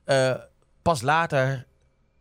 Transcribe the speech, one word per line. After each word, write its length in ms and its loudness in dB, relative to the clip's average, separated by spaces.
eh, 380 0
pas 200 0
later 640 0